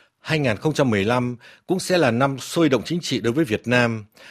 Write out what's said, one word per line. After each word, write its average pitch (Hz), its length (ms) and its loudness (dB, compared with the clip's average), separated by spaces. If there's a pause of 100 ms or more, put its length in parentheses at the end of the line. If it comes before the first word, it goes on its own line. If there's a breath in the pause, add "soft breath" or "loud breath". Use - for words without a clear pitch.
(200 soft breath)
Hai 156 180 -2
nghìn 123 180 0
không 156 180 -4
trăm 135 160 2
mười 98 140 2
lăm 123 320 -2 (300 soft breath)
cũng 180 140 -2
sẽ 180 180 -2
là 139 120 4
năm 131 280 0
sôi 165 300 0
động 123 160 2
chính 165 160 -4
trị 113 200 -4
đối 117 120 -2
với 156 120 0
Việt 107 240 -4
Nam. 117 360 2 (260 loud breath)